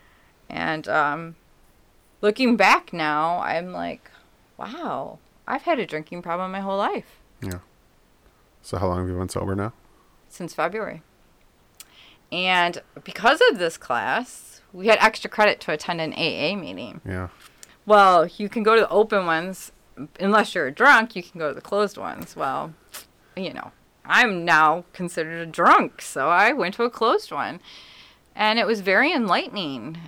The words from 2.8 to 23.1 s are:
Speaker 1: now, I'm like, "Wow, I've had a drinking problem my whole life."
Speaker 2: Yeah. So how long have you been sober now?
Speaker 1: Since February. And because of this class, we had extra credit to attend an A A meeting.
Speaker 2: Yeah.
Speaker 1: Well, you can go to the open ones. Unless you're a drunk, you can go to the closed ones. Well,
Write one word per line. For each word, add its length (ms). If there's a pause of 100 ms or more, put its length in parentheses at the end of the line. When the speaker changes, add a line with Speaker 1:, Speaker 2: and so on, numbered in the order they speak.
Speaker 1:
now, 460
I'm 320
like, 380 (480)
"Wow, 600 (280)
I've 160
had 160
a 60
drinking 380
problem 280
my 80
whole 180
life." 420 (220)
Speaker 2:
Yeah. 180 (1000)
So 180
how 80
long 120
have 100
you 80
been 120
sober 260
now? 180 (540)
Speaker 1:
Since 280
February. 460 (1300)
And 500 (220)
because 460
of 80
this 200
class, 840 (120)
we 140
had 140
extra 280
credit 320
to 100
attend 300
an 140
A 360
A 40
meeting. 500
Speaker 2:
Yeah. 240 (560)
Speaker 1:
Well, 420 (100)
you 120
can 140
go 120
to 60
the 80
open 360
ones. 460 (480)
Unless 360
you're 120
a 40
drunk, 440
you 60
can 180
go 100
to 40
the 80
closed 360
ones. 380
Well, 380 (640)